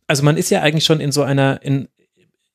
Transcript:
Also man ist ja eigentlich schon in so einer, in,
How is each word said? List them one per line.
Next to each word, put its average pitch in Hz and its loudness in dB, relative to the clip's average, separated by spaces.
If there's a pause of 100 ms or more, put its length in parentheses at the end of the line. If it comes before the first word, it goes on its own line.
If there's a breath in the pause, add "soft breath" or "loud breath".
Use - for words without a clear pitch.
Also 143 0
man 160 4
ist 170 -4
ja 190 2
eigentlich 151 0
schon 156 2
in 139 -4
so 143 -2
einer, 135 0
in, 139 -4 (640)